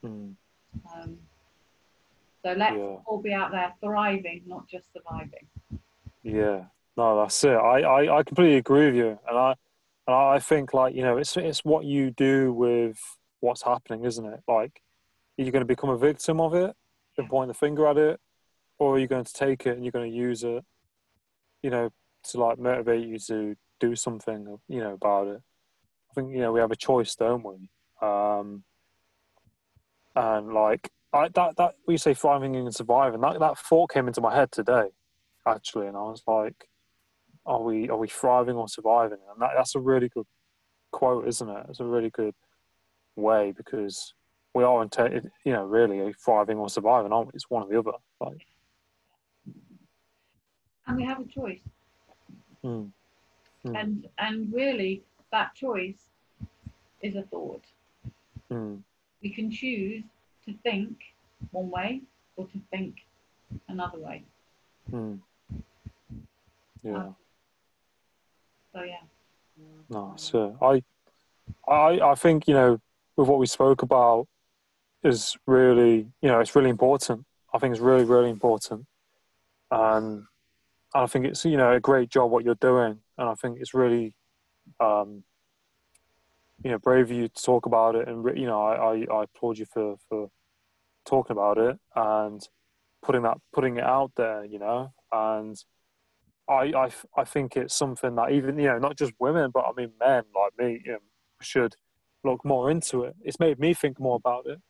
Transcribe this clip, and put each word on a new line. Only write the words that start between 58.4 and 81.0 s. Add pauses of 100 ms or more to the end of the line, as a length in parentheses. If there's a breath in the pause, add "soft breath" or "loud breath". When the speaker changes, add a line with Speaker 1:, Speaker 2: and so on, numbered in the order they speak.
Speaker 1:
Mm. (400)
Speaker 2:
We
can
choose (420)
to
think (540)
one
way (340)
or
to (100)
think (720)
another
way. (680)
Speaker 1:
Mm. (1600)
Yeah.
Speaker 2:
Um, (1600)
so,
yeah. (920)
Speaker 1:
No,
so
I, (840)
I,
I
think,
you
know, (340)
with
what
we
spoke
about (760)
is (100)
really, (140)
you
know,
it's
really
important. (280)
I
think
it's
really,
really
important. (840)
And (720)
I